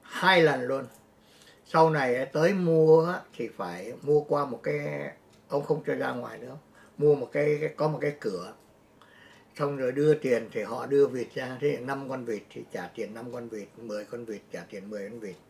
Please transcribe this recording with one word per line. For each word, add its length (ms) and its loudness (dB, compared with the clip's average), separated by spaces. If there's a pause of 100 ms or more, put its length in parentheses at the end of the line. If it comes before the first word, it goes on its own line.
Hai 400 4
lần 200 4
luôn. 240 -4 (840)
Sau 200 6
này 260 2
ấy, 100 -2
tới 280 2
mua 520 6
á, 160 -4 (120)
thì 140 -6
phải 540 -10
mua 200 4
qua 240 0
một 180 -10
cái, 480 -6 (360)
ông 180 -2
không 220 -2
cho 80 -2
ra 160 -4
ngoài 260 -10
nữa. 200 -14 (400)
Mua 180 6
một 160 -6
cái, 300 0
cái, 160 -4
có 100 0
một 140 -2
cái 180 -2
cửa. 340 -6 (1040)
Xong 220 -2
rồi 140 0
đưa 220 6
tiền 380 2
thì 120 -4
họ 220 -6
đưa 220 6
vịt 260 -4
ra. 280 -8
Thế 200 0
năm 280 -6
con 160 -8
vịt 240 -6
thì 220 -14
trả 240 -8
tiền 180 -8
năm 180 -12
con 180 -10
vịt, 180 -10 (100)
mười 280 -10
con 200 -12
vịt 160 -10 (100)
trả 180 -12
tiền 200 -12
mười 200 -8
con 100 -14
vịt. 160 -10 (140)